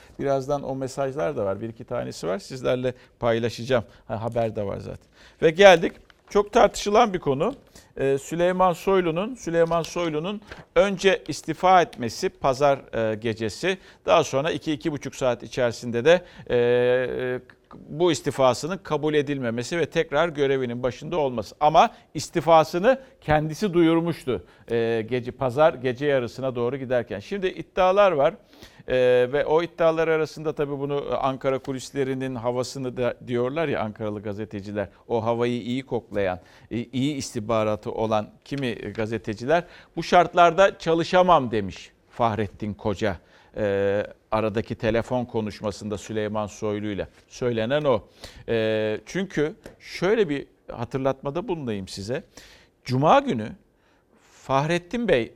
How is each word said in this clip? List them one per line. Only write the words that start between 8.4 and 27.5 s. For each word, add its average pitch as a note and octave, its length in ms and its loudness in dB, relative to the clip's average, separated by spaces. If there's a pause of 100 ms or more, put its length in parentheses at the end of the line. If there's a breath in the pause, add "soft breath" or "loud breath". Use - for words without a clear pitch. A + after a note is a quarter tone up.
Soylu'nun, F#3 600 0
Süleyman E3+ 480 0
Soylu'nun E3+ 580 -4 (340 loud breath)
önce F#3+ 540 4
istifa E3+ 540 4
etmesi B2 460 -4
pazar, C#3 520 2 (140)
e, A2 200 -2
gecesi, A2+ 640 -4 (280 loud breath)
daha F3 180 6
sonra C#3+ 260 -2
iki, D#3+ 220 -4
iki D3+ 200 -4
buçuk C#3 220 -8
saat B2 280 -2
içerisinde A#2+ 640 -4
de, F3 180 4 (280 loud breath)
e, B2 60 2
e, B2 840 0 (480)
bu D#3+ 240 2
istifasının C#3 680 0
kabul D3+ 360 -2
edilmemesi C3+ 640 -2
ve D3+ 80 0
tekrar D#3+ 420 0
görevinin C3+ 540 -2
başında D3+ 340 -4
olması. B2 440 -2
Ama D#3+ 300 6 (240 loud breath)
istifasını E3 880 2 (200 loud breath)
kendisi D#3 520 0
duyurmuştu, E3 720 2 (260 soft breath)
e, A2+ 400 0
gece, B2 200 -4
pazar C#3 440 2
gece B2+ 320 -2
yarısına C3 480 -2
doğru B2 220 -2
giderken. A#2+ 440 -4
Şimdi F#3+ 260 -6
iddialar F#3 640 2